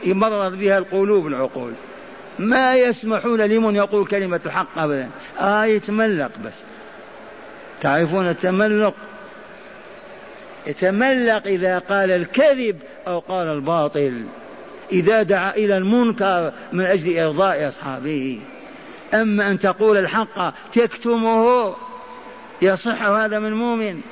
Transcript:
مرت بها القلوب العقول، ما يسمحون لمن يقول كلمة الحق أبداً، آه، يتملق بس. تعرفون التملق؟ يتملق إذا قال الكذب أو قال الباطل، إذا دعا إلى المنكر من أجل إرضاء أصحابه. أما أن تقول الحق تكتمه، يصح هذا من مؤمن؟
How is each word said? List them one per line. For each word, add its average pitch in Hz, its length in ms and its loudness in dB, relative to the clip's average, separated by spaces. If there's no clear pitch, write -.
مرت 202 400 0
بها 196 260 2
القلوب 190 480 2
العقول، 127 460 -4
ما 254 360 4
يسمحون 226 640 2
لمن 214 360 4
يقول 202 300 2
كلمة 190 400 -2
الحق 180 320 -4
أبداً، 143 300 -2
آه، 208 240 2
يتملق 208 680 0
بس. 110 80 -10
تعرفون 165 460 2
التملق؟ 202 680 2
يتملق 214 800 2
إذا 185 320 2
قال 196 320 0
الكذب 226 680 2
أو 175 120 -2
قال 180 280 -4
الباطل، 147 760 0
إذا 196 300 4
دعا 190 280 2
إلى 202 280 2
المنكر 196 720 2
من 180 120 0
أجل 175 340 2
إرضاء 156 500 2
أصحابه. 131 720 -6
أما 208 360 2
أن 190 80 2
تقول 208 380 4
الحق 190 580 0
تكتمه، 233 1000 2
يصح 196 400 0
هذا 214 360 2
من 214 140 -2
مؤمن؟ 220 480 -2